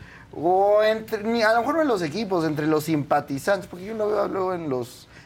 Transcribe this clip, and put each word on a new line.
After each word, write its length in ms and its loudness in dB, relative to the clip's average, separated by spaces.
o 520 4
entre, 400 -2
ni, 180 0
a 120 6
lo 60 2
mejor 160 0
no 60 4
en 60 2
los 140 0
equipos, 440 -2
entre 220 -2
los 160 2
simpatizantes, 800 0
porque 200 -14
yo 80 -8
lo 160 -2
veo 180 0
luego 260 -2
en 140 -6
los, 400 -6